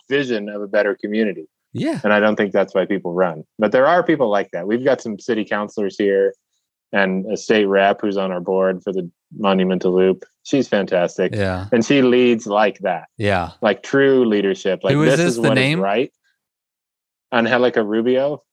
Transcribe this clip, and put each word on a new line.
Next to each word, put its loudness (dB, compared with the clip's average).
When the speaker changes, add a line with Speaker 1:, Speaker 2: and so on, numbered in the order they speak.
Speaker 1:
vision -2
of -8
a -8
better 0
community. -2
Speaker 2:
Yeah. -4
Speaker 1:
And 2
I 4
don't 4
think -2
that's 0
why 2
people -4
run. -2
But 0
there 4
are 2
people 0
like -2
that. -8
We've -2
got 0
some -8
city -4
councilors -4
here 0
and 0
a -2
state 2
rep 2
who's -2
on -2
our -4
board -2
for -6
the -6
Monumental 0
Loop. 2
She's -2
fantastic. -2
Speaker 2:
Yeah. -4
Speaker 1:
And 2
she 2
leads 2
like 0
that. -4
Speaker 2:
Yeah. -2
Speaker 1:
Like 0
true 2
leadership. 0
Like, 0
Speaker 2:
Who 2
is 4
Speaker 1:
this 4
Speaker 2:
this? 2
Speaker 1:
is -4
Speaker 2:
The -
Speaker 1:
what 2
is 2
Speaker 2:
name? 0
Speaker 1:
right. -2
Angelica 2
Rubio. 0